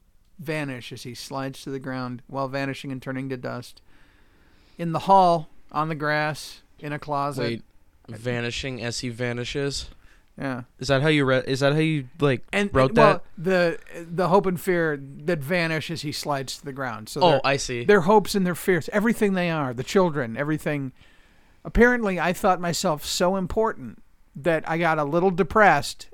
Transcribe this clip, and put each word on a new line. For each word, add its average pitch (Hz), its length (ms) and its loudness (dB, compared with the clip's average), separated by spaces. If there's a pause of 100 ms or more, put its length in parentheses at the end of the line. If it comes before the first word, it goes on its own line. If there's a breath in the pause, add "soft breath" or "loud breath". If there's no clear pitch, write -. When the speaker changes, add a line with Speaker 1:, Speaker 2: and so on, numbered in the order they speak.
(380)
Speaker 1:
vanish 143 540 -8
as 120 120 -14
he 120 100 -12
slides 135 480 -10
to - 80 -10
the 135 80 -6
ground 127 480 -8
while 135 220 -6
vanishing 139 440 -6
and 131 80 -8
turning 131 300 -8
to 131 60 -4
dust. 123 440 -10 (960 soft breath)
In 170 140 -4
the 156 80 -2
hall, 180 480 6 (220)
on 156 180 -2
the 160 60 -4
grass, 151 680 -4 (160)
in 147 140 -10
a 147 60 -6
closet. 143 440 -4
Speaker 2:
Wait, 117 200 -4 (460)
vanishing 120 760 -6
as 117 180 -6
he 127 80 -6
vanishes? 123 800 -4 (500 soft breath)
Speaker 1:
Yeah. 127 240 -6 (160)
Speaker 2:
Is 131 100 -4
that 135 140 4
how 156 60 4
you 147 160 4
re-, 131 220 2
is 131 140 -2
that 139 140 4
how 156 40 2
you, 156 300 0 (120)
like, 139 320 2
Speaker 1:
And, 202 220 -2
Speaker 2:
wrote 135 160 4
Speaker 1:
and, 214 80 -2
well, 156 240 6 (160)
Speaker 2:
that? 175 400 0 (160)
Speaker 1:
the, 170 160 -14
the 175 180 0
hope 185 180 6
and 185 140 0
fear 165 380 0 (260)
that 165 140 0
vanish 160 520 -2
as 160 120 -6
he 151 100 -6
slides 135 460 -6
to - 60 -20
the 143 80 -10
ground. 117 360 -8
So 147 140 -4
Speaker 2:
Oh, 175 100 8
Speaker 1:
their, 135 140 4
Speaker 2:
I 139 100 4
see. 120 280 -6
Speaker 1:
their 202 180 6
hopes 208 320 4
and 196 120 2
their 175 80 0
fears, - 380 0
everything 208 420 2
they 175 160 0
are, 147 220 -2
the 120 120 -6
children, 147 520 2
everything. 147 560 -2 (720 soft breath)
Apparently, 226 560 4
I 170 120 2
thought 180 280 2
myself 170 440 -2
so 185 320 0
important 190 680 -2 (320)
that 156 340 -2
I 160 100 0
got 160 200 2
a 151 60 0
little 175 260 2
depressed, 180 840 4